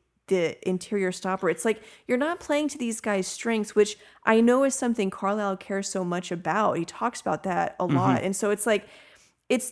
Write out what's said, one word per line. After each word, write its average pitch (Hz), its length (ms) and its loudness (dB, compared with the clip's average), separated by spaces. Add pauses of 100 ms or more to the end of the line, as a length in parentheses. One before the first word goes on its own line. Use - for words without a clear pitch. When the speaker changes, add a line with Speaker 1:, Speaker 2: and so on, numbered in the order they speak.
(280)
Speaker 1:
the 170 300 0 (100)
interior 185 440 0
stopper. 185 380 -2
It's 180 160 0
like, 220 160 0 (260)
you're 247 100 2
not 320 220 -2
playing 302 300 0
to - 80 -8
these 233 240 -4
guys' 196 240 0
strengths, 220 480 -2
which 208 240 4 (280)
I 226 160 6
know 247 220 6
is 269 120 2
something 233 340 0
Carlisle 202 480 -2
cares 196 320 -6
so 190 140 -4
much 175 280 -4
about. 175 460 0
He 165 80 -4
talks - 360 -6
about - 220 -4
that 175 360 -2
a 180 80 0
Speaker 2:
Mm-hmm. 156 100 2
Speaker 1:
lot. 190 260 4
And 196 120 -2
so 208 160 0
it's 208 160 -2
like, 208 180 2 (640)
it's 233 220 0